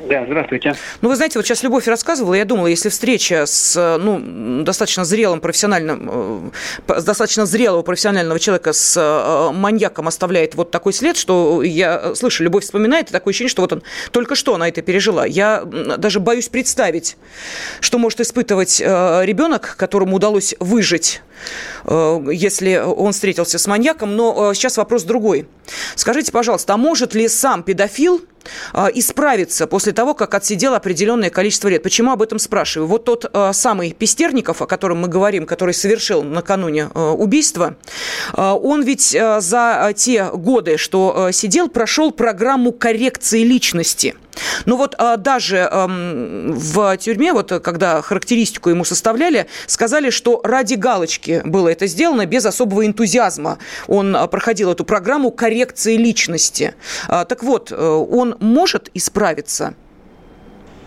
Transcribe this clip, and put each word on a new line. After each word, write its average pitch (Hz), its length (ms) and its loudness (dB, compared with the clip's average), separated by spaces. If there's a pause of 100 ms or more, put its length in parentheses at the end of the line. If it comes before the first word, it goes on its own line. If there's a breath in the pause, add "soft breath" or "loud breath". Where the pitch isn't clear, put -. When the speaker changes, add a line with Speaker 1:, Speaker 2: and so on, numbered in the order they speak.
Speaker 1:
Да, 135 160 0
здравствуйте. 143 480 -2 (300 loud breath)
Speaker 2:
Ну, 226 80 4
вы 269 60 2
знаете, 311 220 0
вот 208 60 0
сейчас 226 180 0
Любовь 247 240 0
рассказывала, 233 460 0
я 202 140 2
думала, 196 200 0
если 170 220 2
встреча 190 560 0
с, - 320 0
э, 170 220 2
ну, 127 640 -2
достаточно 185 400 -2
зрелым 185 380 0
профессиональным, 165 680 0
э, 101 400 -6 (360 loud breath)
п-, - 120 0
с 165 60 -2
достаточно 208 400 0
зрелого 190 380 2
профессионального 175 580 0
человека 175 320 2
с, - 260 0
э, 151 540 2
маньяком 190 560 0
оставляет 165 460 0
вот 170 160 -2
такой - 240 0
след, 320 240 0
что 170 440 2
я, 170 420 0
э, - 100 -4
слышу, - 280 -2
Любовь 180 220 2
вспоминает, 240 460 0
и - 20 -4
такое 190 200 -2
ощущение, 240 180 -2
что - 100 -2
вот - 140 0
он - 80 -6 (300 loud breath)
только 240 220 0
что 262 200 0
она 170 120 -2
это 170 140 -4
пережила. 180 460 0
Я, 202 340 2 (100)
м, 156 300 -4
даже 202 200 0
боюсь 233 280 0
представить, 190 680 -2 (640 loud breath)
что - 160 2
может 226 220 0
испытывать, 208 600 0
э, 185 460 2
ребенок, 233 500 0
которому 190 400 0
удалось 202 420 2
выжить, 180 640 0 (640 loud breath)
э, 160 480 2
если 185 460 0
он 180 340 0
встретился 170 460 -2
с - 80 -2
маньяком. 214 500 0
Но, 214 360 2
э, - 20 -4
сейчас 240 240 -2
вопрос 220 240 0
другой. 196 440 0 (500 loud breath)
Скажите, 254 360 0
пожалуйста, 220 400 0
а 202 60 4
может 254 360 2
ли 220 140 2
сам 220 340 0
педофил, 202 600 0 (500 loud breath)
э, 196 220 2
исправиться 226 720 0
после 190 260 0
того, 247 220 0
как 208 200 -2
отсидел 214 400 0
определенное 196 560 0
количество 202 380 0
лет? 175 140 2
Почему 233 300 2
об 214 100 0
этом 220 160 -2
спрашиваю? 160 480 -2
Вот 226 180 0
тот, 240 280 0
э, 196 200 2
самый 190 400 0
Пестерников, 233 720 0
о 135 40 -4
котором 185 340 -2
мы 180 80 -2
говорим, 185 380 0
который 180 280 -2
совершил 202 480 0
накануне, 160 720 -2
э, 160 60 -2
убийство, 175 760 2 (600 loud breath)
э, - 40 0
он 262 440 2
ведь, 226 320 0
э, 214 240 2
за, 214 500 2
э, 208 40 -2
те 214 380 2
годы, 175 440 2
что, 190 520 2
э, 185 40 0
сидел, 254 360 2
прошел 277 440 0
программу 240 580 0
коррекции 233 720 0
личности. 175 720 2 (520 loud breath)
Но 247 100 2
вот, 269 220 -2
э, 233 180 2
даже, 208 400 0
эм, 180 960 -2
в 185 460 0
тюрьме, 226 340 0
вот, 208 200 0
э, 175 60 0
когда 170 440 0
характеристику 196 680 -2
ему 170 140 2
составляли, 226 640 0 (200 loud breath)
сказали, 269 440 0
что 233 340 2
ради 233 300 0
галочки 185 680 0
было 170 240 2
это 165 180 2
сделано, 226 400 0
без 214 200 0
особого 214 400 0
энтузиазма. 202 720 0 (300 loud breath)
Он, 196 260 2
э, 151 140 2
проходил 202 420 0
эту 175 140 -2
программу 233 460 0
коррекции 226 640 0
личности. 170 800 0 (340 loud breath)
А, 175 160 0
так - 180 -6
вот, 240 300 0
э, - 40 -8
он 165 640 2
может 247 520 2
исправиться? 160 840 -2 (1120)